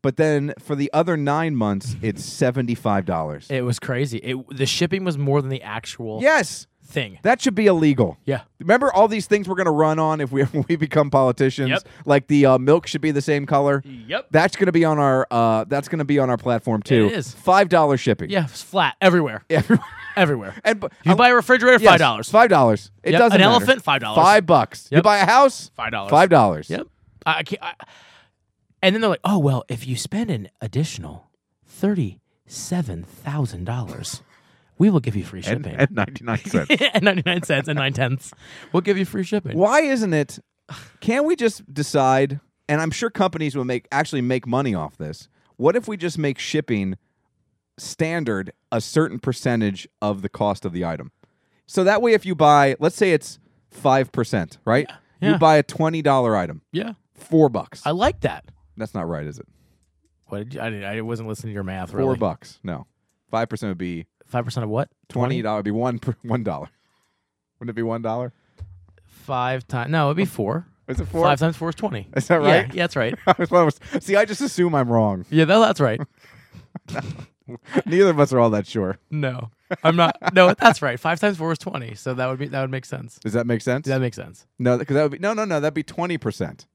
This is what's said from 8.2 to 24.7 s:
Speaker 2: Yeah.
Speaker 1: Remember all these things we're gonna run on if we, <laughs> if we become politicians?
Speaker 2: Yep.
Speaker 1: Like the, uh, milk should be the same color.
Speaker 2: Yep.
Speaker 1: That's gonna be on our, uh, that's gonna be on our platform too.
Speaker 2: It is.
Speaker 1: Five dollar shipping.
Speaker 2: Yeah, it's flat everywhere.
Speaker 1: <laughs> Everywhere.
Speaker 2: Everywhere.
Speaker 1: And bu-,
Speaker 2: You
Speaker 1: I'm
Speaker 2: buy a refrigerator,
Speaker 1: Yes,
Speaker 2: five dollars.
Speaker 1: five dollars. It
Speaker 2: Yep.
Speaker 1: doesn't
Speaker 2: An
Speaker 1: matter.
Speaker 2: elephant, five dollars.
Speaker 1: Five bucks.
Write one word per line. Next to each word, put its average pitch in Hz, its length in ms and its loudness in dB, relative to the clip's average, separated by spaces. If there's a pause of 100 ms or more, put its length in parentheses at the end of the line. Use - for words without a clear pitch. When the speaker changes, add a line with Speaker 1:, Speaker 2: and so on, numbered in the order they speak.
Speaker 2:
Yeah. 131 180 -4 (180)
Speaker 1:
Remember 247 320 2
all 202 160 4
these 208 180 -4
things 202 220 0
we're 185 80 -4
gonna 180 160 0
run 156 260 2
on 156 240 0
if 127 100 -6
we, 135 100 0
<laughs> - 20 4
if 131 100 -4 (140)
we 170 80 0
become 147 340 0
politicians? 135 600 2
Speaker 2:
Yep. 180 180 -4 (180)
Speaker 1:
Like 139 220 2
the, 143 180 6
uh, 131 120 6
milk 147 280 2
should 151 160 -6
be 156 80 0
the 143 100 -2
same 143 240 -2
color. 143 400 0
Speaker 2:
Yep. 135 460 -10
Speaker 1:
That's 165 260 2
gonna 185 160 2
be 165 120 4
on 156 160 2
our, 131 320 2
uh, 113 320 2
that's 139 240 -4
gonna 156 180 -4
be 143 140 2
on 131 100 0
our 120 80 0
platform 117 420 -2
too. 110 260 4
Speaker 2:
It 98 80 0
is. 127 200 -8
Speaker 1:
Five 190 340 4
dollar 151 300 4
shipping. 104 320 -2
Speaker 2:
Yeah, 185 140 0
it's - 180 -12
flat 170 400 -2
everywhere. 160 440 2
Speaker 1:
<laughs> - 40 -14
Everywhere. - 340 2 (320)
Speaker 2:
Everywhere. 127 380 0 (100)
Speaker 1:
And 214 160 0
bu-, 202 80 -8 (160)
Speaker 2:
You 165 80 4
Speaker 1:
I'm 190 40 8
Speaker 2:
buy 247 120 6
a 247 60 6
refrigerator, 247 480 6
Speaker 1:
Yes, 208 80 10
Speaker 2:
five 175 80 8
dollars. 120 320 0
Speaker 1:
five 226 200 8
dollars. 123 400 4 (120)
It - 100 -2
Speaker 2:
Yep. 165 60 4
Speaker 1:
doesn't 202 220 6
Speaker 2:
An 190 60 8
Speaker 1:
matter. 220 40 6
Speaker 2:
elephant, 240 320 4
five 139 180 0
dollars. 120 240 2
Speaker 1:
Five 202 220 6
bucks. 143 460 2